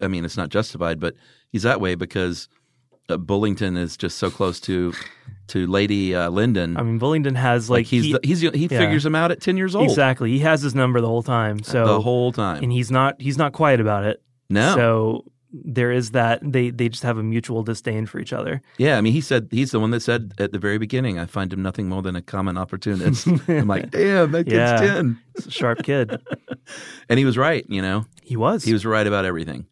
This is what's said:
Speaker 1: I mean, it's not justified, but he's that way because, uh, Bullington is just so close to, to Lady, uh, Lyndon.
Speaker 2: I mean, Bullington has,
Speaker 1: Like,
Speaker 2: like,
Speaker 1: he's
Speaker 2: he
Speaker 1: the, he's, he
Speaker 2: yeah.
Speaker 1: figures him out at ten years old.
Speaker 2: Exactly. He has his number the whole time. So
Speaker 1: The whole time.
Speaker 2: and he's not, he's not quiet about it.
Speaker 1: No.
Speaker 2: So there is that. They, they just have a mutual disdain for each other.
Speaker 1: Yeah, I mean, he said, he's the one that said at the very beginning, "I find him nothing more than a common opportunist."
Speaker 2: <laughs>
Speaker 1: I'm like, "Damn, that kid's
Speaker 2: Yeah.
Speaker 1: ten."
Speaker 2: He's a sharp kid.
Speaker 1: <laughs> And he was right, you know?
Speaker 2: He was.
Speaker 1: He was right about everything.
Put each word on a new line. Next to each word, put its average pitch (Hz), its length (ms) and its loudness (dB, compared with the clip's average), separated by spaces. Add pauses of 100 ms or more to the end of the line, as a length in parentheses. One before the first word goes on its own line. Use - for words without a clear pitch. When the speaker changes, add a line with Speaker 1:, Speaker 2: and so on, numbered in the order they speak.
Speaker 1:
I 98 80 -2
mean, 90 160 -4
it's 82 120 -8
not 87 120 -6
justified, 85 500 -4
but 82 160 -6 (360)
he's 101 120 -4
that 117 180 2
way 92 140 -2
because, 87 540 -6 (600)
uh, 85 100 -2
Bullington 98 580 -2
is 85 200 -4
just - 220 -8
so 92 120 -2
close 90 300 -4
to, 90 320 -2 (560)
to 92 180 -2
Lady, 98 480 0
uh, 87 160 0
Lyndon. 92 460 0
Speaker 2:
I - 60 -2
mean, 117 160 0
Bullington 139 380 0
has, 120 320 0
Speaker 1:
Like, 123 120 4
Speaker 2:
like, 117 60 -2
Speaker 1:
he's 120 180 2
Speaker 2:
he 147 100 0
Speaker 1:
the, 127 100 2
he's, 165 160 2
he 165 80 2
Speaker 2:
yeah. 135 300 0
Speaker 1:
figures 151 260 2
him 156 100 0
out 165 160 2
at 170 100 -4
ten 185 160 0
years 185 200 -2
old. 214 140 4
Speaker 2:
Exactly. 131 400 2
He 131 100 2
has 156 220 4
his 135 120 -2
number 127 260 2
the 117 80 2
whole 117 140 0
time. 110 400 0
So 117 240 2
Speaker 1:
The 104 140 4
whole 123 320 2
time. 92 300 -2
Speaker 2:
and 123 100 0
he's 123 180 0
not, 131 300 2
he's 135 160 -4
not 143 160 0
quiet 139 280 4
about 104 240 0
it. - 180 -2 (260)
Speaker 1:
No. 117 260 2
Speaker 2:
So 113 500 2 (280)
there 123 380 -2
is 120 220 -2
that. 117 320 2
They, 127 260 0
they 120 180 -2
just 113 140 -10
have 120 160 -2
a 110 60 -2
mutual 113 400 -2
disdain 110 420 -4
for - 140 -10
each - 120 -10
other. - 300 -6 (160)
Speaker 1:
Yeah, 135 180 4
I 107 40 2
mean, 110 120 4
he 156 80 2
said, 123 300 0
he's 127 220 0
the 113 80 2
one 110 100 0
that 117 100 -2
said 110 380 -2
at 98 140 -2
the 98 80 -4
very 104 180 -2
beginning, 113 400 -2
"I 85 80 -6
find 95 260 -6
him 95 100 -6
nothing 95 260 -4
more 95 140 -4
than 92 120 -4
a 87 80 -6
common 95 340 -4
opportunist." 98 720 -2
Speaker 2:
<laughs> 175 220 2
Speaker 1:
I'm 151 180 2
like, 98 240 -2
"Damn, 175 400 4
that 165 140 0
kid's 113 100 0
Speaker 2:
Yeah. 120 220 4
Speaker 1:
ten." 139 420 2 (180)
Speaker 2:
He's - 100 -10
a - 40 -14
sharp - 320 -2
kid. 127 340 -2 (100)
Speaker 1:
<laughs> - 40 -10 (800)
And 117 100 4
he 135 60 4
was 127 120 4
right, 143 320 2
you 95 140 -4
know? 98 240 -2 (160)
Speaker 2:
He 123 140 -8
was. 151 260 0
Speaker 1:
He 113 100 2
was 104 140 2
right 107 200 2
about 101 180 2
everything. 82 480 -6